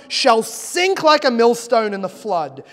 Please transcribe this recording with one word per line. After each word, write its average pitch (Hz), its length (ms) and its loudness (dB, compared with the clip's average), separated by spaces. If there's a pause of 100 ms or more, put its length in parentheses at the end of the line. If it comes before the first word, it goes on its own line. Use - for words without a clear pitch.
shall 226 340 2
sink 370 600 -4
like 302 240 4
a 269 40 4
millstone 233 640 0
in 196 80 -8
the 190 80 -6
flood. 151 640 -6